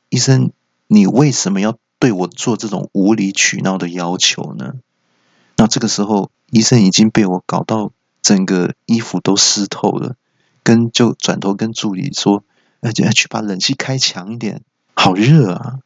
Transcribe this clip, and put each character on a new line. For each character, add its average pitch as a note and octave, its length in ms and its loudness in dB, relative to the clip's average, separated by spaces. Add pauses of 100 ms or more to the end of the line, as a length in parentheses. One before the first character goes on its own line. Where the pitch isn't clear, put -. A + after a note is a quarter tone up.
(100)
：“医 C3 80 -2
生， B2+ 340 2 (340)
你 G#2 200 6
为 C3 260 2
什 - 180 -4
么 G2 120 0
要 A2+ 160 -2 (200)
对 B2+ 140 2
我 F#2 140 -2
做 G#2+ 320 -4
这 A2+ 100 -8
种 F#2+ 240 -8
无 G2+ 220 2
理 G2 180 -2
取 - 300 -2
闹 F#2+ 160 -2
的 F2 100 -6
要 F2 300 -6
求 - 360 -4
呢？” - 200 -12 (800)
那 A2+ 100 4
这 A2+ 140 0
个 A2+ 80 -2
时 G2+ 160 -2
候， G2+ 260 -2 (200)
医 A2+ 100 4
生 A2+ 220 4
已 F#2+ 80 6
经 A2 180 4
被 A2 160 2
我 F2+ 220 -2
搞 F2+ 160 -2
到 G#2+ 280 -4 (300)
整 F#2+ 240 2
个 F#2 300 0 (100)
衣 A2+ 160 0
服 G#2 200 -6
都 F#2+ 140 2
湿 G2 320 0
透 - 260 -2
了， - 240 -6 (460)
跟， A#2 300 4
就 A#2 220 0
转 F#2+ 260 -4
头 G2 140 -2
跟 A2 180 -6
助 G#2+ 220 -6
理 F#2 180 -6
说 G2+ 320 0 (360)
：“呃， A#2 120 -4
去 - 360 0
把 A2+ 120 -6
冷 G2+ 180 -4
气 A2+ 140 -2
开 C3+ 240 -4
强 G#2 380 -6
一 - 20 -12
点， A2 240 -8 (340)
好 G2+ 200 2
热 A2+ 400 4
啊。” - 320 -10